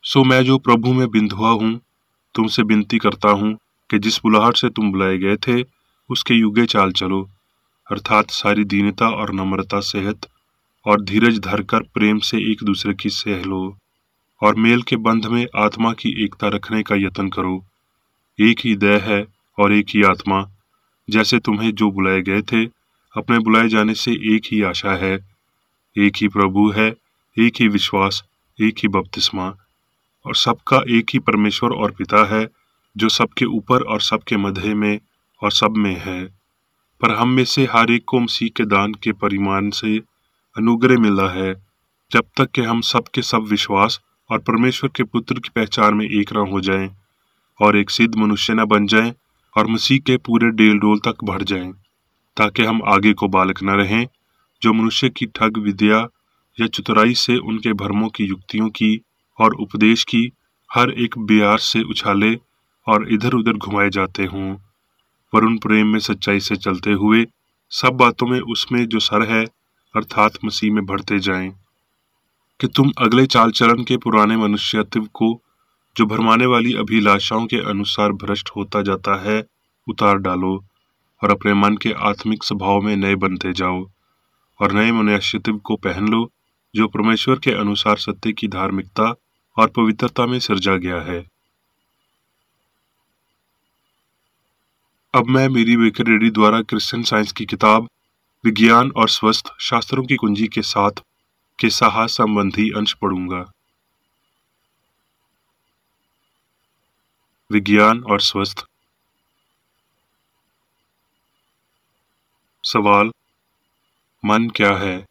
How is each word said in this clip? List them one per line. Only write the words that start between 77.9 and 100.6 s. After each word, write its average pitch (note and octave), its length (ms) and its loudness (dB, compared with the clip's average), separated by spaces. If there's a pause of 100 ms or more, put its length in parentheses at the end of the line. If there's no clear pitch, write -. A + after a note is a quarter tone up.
भ्रष्ट G2+ 380 -6
होता G2+ 320 -6
जाता G2 400 -2
है, G#2+ 240 -2 (440)
उतार G2+ 280 2
डालो F#2+ 480 -4 (580)
और G2+ 80 2
अपने G2+ 220 0
मन G2+ 240 2
के A2+ 140 -4
आत्मिक G#2+ 520 -4
स्वभाव G2 380 -2
में G#2 140 -2
नए G2 200 0
बनते F#2 380 -4
जाओ F#2 360 -4 (720)
और G2+ 120 0
नए G#2+ 200 2
मनुष्यत्व G#2+ 640 0
को G#2+ 180 -6
पहन G2 320 -4
लो, A2+ 240 -2 (440)
जो G#2+ 120 0
परमेश्वर A2 520 0
के B2+ 120 0
अनुसार G#2 460 -2
सत्य A2 360 -6
की A2 140 -8
धार्मिकता F#2+ 680 -4 (420)
और A2+ 100 4
पवित्रता A#2 580 0
में B2 140 -4
सिरजा F#2+ 360 -2
गया F2+ 260 -4
है। E2+ 300 -10 (3750)
अब B2 100 4
मैं C3 240 4
मेरी A#2 280 4
बेकर A2+ 260 2
रेडी A2+ 260 2
द्वारा G#2+ 320 4
क्रिश्चियन A2 420 -6
साइंस G#2+ 280 -2
की A2 140 -10
किताब A2 440 2 (560)
विज्ञान A2+ 460 4
और A2+ 180 0
स्वस्थ - 360 -2 (140)
शास्त्रों B2+ 440 -4
की C3 120 -2
कुंजी G#2+ 320 -2
के A2 140 -4